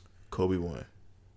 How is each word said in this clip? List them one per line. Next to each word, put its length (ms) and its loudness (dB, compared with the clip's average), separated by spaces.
Kobe 260 2
won. 280 -4